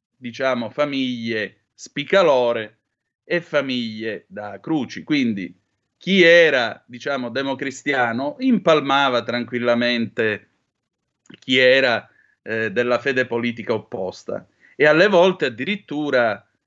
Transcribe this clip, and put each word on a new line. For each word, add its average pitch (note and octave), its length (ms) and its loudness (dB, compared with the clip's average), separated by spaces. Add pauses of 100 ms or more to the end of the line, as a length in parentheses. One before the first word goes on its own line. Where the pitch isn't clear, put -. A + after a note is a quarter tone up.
(160)
diciamo, A#2+ 540 -6
famiglie B2 920 -6 (100)
spicalore B2+ 1040 0 (440)
e E3+ 200 -4
famiglie A#2 840 -4
da G2+ 340 -14
Cruci. C3 440 -6
Quindi A#2 500 -2 (440)
chi F#3 240 2
era, D#3 640 6
diciamo, B2 420 -6
democristiano C3+ 1080 -4
impalmava C#3 840 2
tranquillamente A#2+ 1300 -2 (880)
chi B2+ 200 0
era, B2+ 500 2 (320)
eh, A2 320 -6
della A#2+ 260 0
fede B2+ 280 -2
politica A#2 480 -6
opposta. F#2+ 760 -10 (260)
E D3 120 2
alle D#3+ 220 6
volte F#3 360 4
addirittura C3+ 1000 -2 (200)